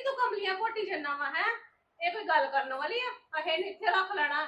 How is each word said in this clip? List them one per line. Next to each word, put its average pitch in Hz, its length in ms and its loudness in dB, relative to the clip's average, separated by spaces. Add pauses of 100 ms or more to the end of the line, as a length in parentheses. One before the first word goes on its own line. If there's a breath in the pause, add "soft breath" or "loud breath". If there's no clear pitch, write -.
ਤੂੰ 539 100 0
ਕਮਲੀਆਂ 392 400 0
ਘੋਟੀ 440 320 -2
ਜੰਨਾ 294 300 -2
ਵਾ, 285 80 -2
ਹੈਂ? 339 280 0 (480)
ਇਹ 349 120 0
ਕੋਈ 427 120 -6
ਗੱਲ 311 220 4
ਕਰਨ 269 280 0
ਵਾਲੀ 302 240 -2
ਆ? 494 420 -6
ਅਹੇ 330 120 0
ਇਹਨੂੰ 370 160 0
ਇੱਥੇ 392 180 -6
ਰੱਖ 370 280 4
ਲੈਣਾ, 311 340 2